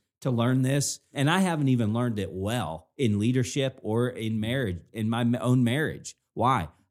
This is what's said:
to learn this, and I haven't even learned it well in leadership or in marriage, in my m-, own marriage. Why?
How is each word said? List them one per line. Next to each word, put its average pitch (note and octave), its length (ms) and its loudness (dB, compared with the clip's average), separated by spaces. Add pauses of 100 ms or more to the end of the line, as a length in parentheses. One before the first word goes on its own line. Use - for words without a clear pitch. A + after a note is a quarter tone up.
(200)
to C#3 100 -2
learn B2 320 2
this, C3+ 380 0 (120)
and C#3+ 180 0
I F3+ 100 4
haven't D#3+ 280 2
even A#2+ 240 2
learned A#2 260 -2
it F2+ 120 -4
well F#2+ 680 -6
in G#2 220 2
leadership B2+ 640 0
or A2+ 260 0
in A2 300 -4
marriage, A2 420 -4 (120)
in A2 160 -4
my A#2 140 -2
m-, A#2+ 180 2
own B2 240 4
marriage. A#2+ 500 -2 (200)
Why? A#2+ 340 0 (220)